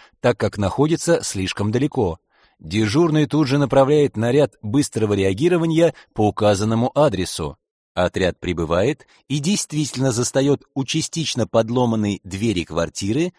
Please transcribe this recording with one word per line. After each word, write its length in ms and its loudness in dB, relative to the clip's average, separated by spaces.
так 180 0
как 180 -2
находится 640 0
слишком 480 -4
далеко. 520 -2
Дежурный 680 2
тут 220 0
же 100 0
направляет 580 4
наряд 460 0
быстрого 520 -2
реагирования 800 2
по 140 2
указанному 680 2
адресу. 600 -2
Отряд 460 0
прибывает 680 -2
и 120 -2
действительно 720 -2
застаёт 520 0
у 100 -4
частично 640 -4
подломанной 760 0
двери 400 -2
квартиры 760 -4